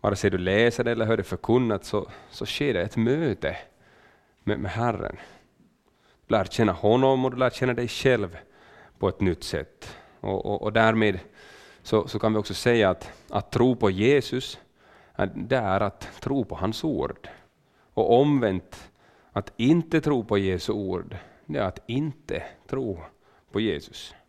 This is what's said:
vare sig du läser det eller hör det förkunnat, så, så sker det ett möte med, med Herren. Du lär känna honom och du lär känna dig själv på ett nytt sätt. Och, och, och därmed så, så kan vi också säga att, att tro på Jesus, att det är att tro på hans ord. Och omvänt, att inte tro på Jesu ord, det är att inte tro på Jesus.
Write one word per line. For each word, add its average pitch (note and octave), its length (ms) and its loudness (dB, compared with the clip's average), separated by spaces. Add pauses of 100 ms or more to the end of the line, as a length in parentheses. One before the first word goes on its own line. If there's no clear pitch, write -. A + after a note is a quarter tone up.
vare G#2 140 2
sig G2 160 0
du F#2+ 60 -2
läser G#2+ 460 2
det A#2 80 0
eller A2+ 140 0
hör A2+ 120 2
det G2 60 -2
förkunnat, A2+ 640 0
så, G2+ 240 -4 (200)
så - 160 -10
sker C#3 280 -2
det F2+ 80 0
ett G#2 160 -4
möte A#2 600 0 (840)
med, G#2 160 -2
med G2 120 -6
Herren. A#2 460 -4 (1080)
Du - 80 -2
lär G2 100 2
känna G#2+ 260 2
honom B2+ 540 4
och B2+ 60 0
du B2 60 -10
lär B2+ 120 2
känna B2+ 240 -2
dig A#2+ 140 -4
själv G#2+ 500 0 (600)
på G2 100 2
ett - 120 -6
nytt F2+ 220 0
sätt. - 540 -10 (220)
Och, G2 260 -4
och, G2+ 160 -4
och G#2+ 120 -4
därmed A2 460 4 (640)
så, - 240 0
så A2 120 -6
kan A2 140 0
vi G#2+ 60 2
också G2+ 140 -6
säga A2+ 360 4
att, - 220 -4 (180)
att - 220 -6
tro B2 240 4
på A2 140 2
Jesus, B2 720 0 (540)
att G2 200 0
det - 240 -2
är G2+ 220 2
att G#2 300 -4 (100)
tro C3+ 260 -2
på - 100 -10
hans G#2 280 -4
ord. F#2+ 440 -4 (680)
Och A#2 260 4
omvänt, B2 680 0 (440)
att - 240 -4
inte D#3+ 440 2
tro C3+ 220 0
på G#2 140 0
Jesu F#2+ 360 0
ord, F#2 440 -6 (280)
det D3 140 -6
är A2 40 0
att F#2 220 -4
inte C#3 580 -6 (240)
tro A#2 320 -6 (520)
på G2+ 80 -2
Jesus. - 560 -6 (120)